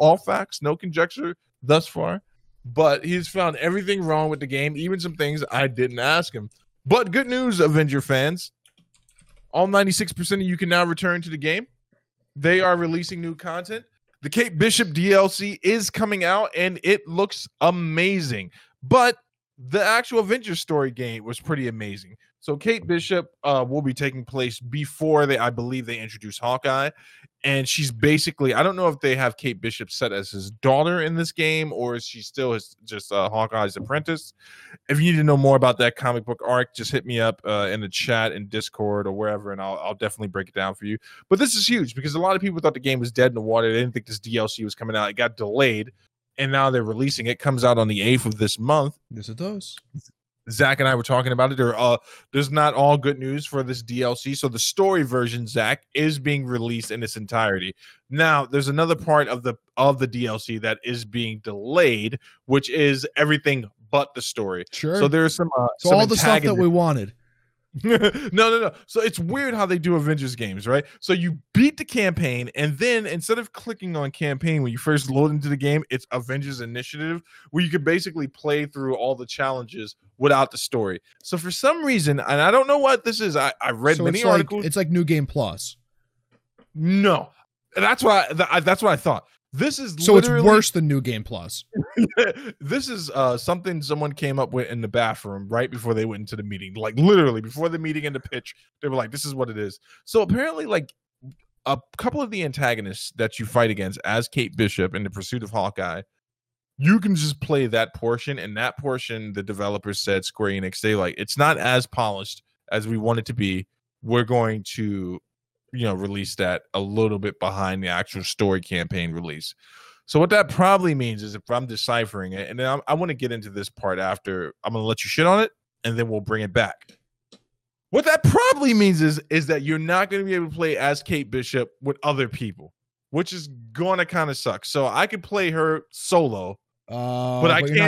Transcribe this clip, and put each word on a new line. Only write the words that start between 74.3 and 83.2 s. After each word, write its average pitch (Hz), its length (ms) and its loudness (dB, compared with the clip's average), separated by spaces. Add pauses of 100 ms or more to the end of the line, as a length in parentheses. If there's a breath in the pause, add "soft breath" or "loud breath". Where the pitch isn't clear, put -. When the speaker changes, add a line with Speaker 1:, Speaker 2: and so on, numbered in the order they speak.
Speaker 1:
when 123 100 -2
you 117 60 -6
first 139 320 0
load 143 200 4
into 147 180 -2
the 143 80 0
game, 143 340 0
it's 127 200 -4
Avengers 127 500 -6
Initiative, 147 640 -8 (280 soft breath)
where 160 120 0
you 170 80 0
could 156 140 0
basically 165 420 0
play 147 380 -2
through 135 320 -4
all 123 180 0
the 123 120 -12
challenges 123 720 -6 (200)
without 135 340 4
the 123 80 -12
story. 98 420 -4 (220 soft breath)
So - 140 -6
for 170 160 -6
some 311 320 0
reason, 160 340 2
and 143 220 0
I 165 100 6
don't 262 160 6
know 285 120 4
what 269 260 4
this 220 160 -2